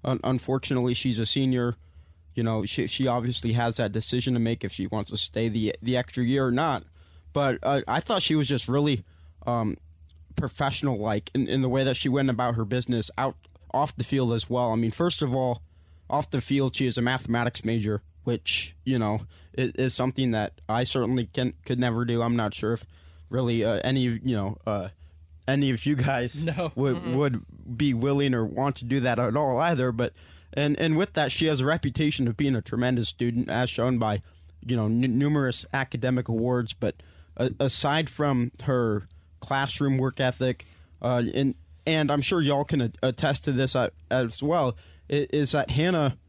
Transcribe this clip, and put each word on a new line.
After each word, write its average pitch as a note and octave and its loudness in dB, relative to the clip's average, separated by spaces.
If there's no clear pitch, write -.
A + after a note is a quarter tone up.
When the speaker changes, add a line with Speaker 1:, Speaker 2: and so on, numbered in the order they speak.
Speaker 1:
Un-, B2+ -2
unfortunately, B2+ 0
she's A#2+ 0
a A2+ 0
senior. B2 0
You A#2+ -2
know, A2 0
she, B2 -2
she C3 -2
obviously A#2+ 0
has A#2 0
that G#2 -2
decision A#2+ -2
to A#2 0
make A#2 -2
if G2 -6
she F#2+ -6
wants G#2+ -6
to A2 -6
stay A2+ -2
the, G#2+ -2
the B2 0
extra B2 -2
year C3 2
or B2 2
not. C3+ 0
But, C#3 0
uh, C#3 2
I C3+ 0
thought G3 -2
she D#3 0
was D3 2
just C3+ -2
really, C#3 0
um, A#2 0
professional-like B2+ -2
in, C3 2
in C3+ 0
the C3 2
way C3 2
that C3 2
she C#3 -2
went C3+ 2
about A#2+ 0
her A2+ 0
business A#2+ -2
out, C3 -2
off C#3+ 0
the B2 -4
field C3 2
as A2+ -2
well. B2 2
I A2 2
mean, A2+ 2
first E3+ 0
of C3 0
all, B2+ 0
off C#3+ -2
the C3 0
field, C3+ 0
she C3+ 2
is A#2+ 0
a A#2+ 0
mathematics A#2+ 0
major, G#2+ 0
which, - -2
you B2+ 2
know, G#2+ 0
i-, C3 0
is B2+ 0
something B2+ 0
that G#2 -2
I A#2 2
certainly B2 0
can, - -2
could B2 -2
never A#2+ 2
do. A#2 2
I'm A#2 2
not G#2+ 0
sure A2 0
if A2+ -4
really, A#2+ 0
uh, C#3+ 2
any C3 2
of, A#2 -2
you B2 2
know, G2+ -2
uh, G2+ -4
any C#3 2
of A#2 -2
you D3 2
guys B2+ 0
Speaker 2:
No. D#3+ -4
Speaker 1:
would, C3 0
Speaker 2:
Mm-mm. B2 -4
Speaker 1:
would C3+ 0
be C#3+ 2
willing C#3 2
or A2+ 2
want C3 -2
to B2 -12
do C3 2
that A#2+ 2
at A#2+ 2
all C3+ 2
either. C3+ 2
But, A#2 -2
and, D3 2
and D#3 2
with F#3 0
that, C#3+ 0
she - 0
has D3 2
a C3 0
reputation D3 0
of A2+ -2
being C#3 2
a G#2+ -2
tremendous B2 0
student, A#2+ -2
as A#2+ 0
shown B2 0
by, G#2+ 0
you B2 -2
know, G#2+ 0
n-, A#2+ 2
numerous C#3+ 0
academic B2+ -2
awards. A#2 0
But, - -4
uh, B2+ 0
aside C#3+ 2
from C3 0
her A#2 2
classroom C3+ 0
work B2+ -2
ethic, B2+ 0
uh, A#2+ 0
and, C3+ 2
and D#3 2
I'm D3 2
sure F3 2
y'all C#3+ 2
can D3 0
a-, A2+ -2
attest C3 0
to D3 0
this, B2+ 0
uh, B2 2
as A#2+ 0
well, D3 0
i-, C#3+ 0
is C#3+ 2
that C#3+ 0
Hannah D3+ 2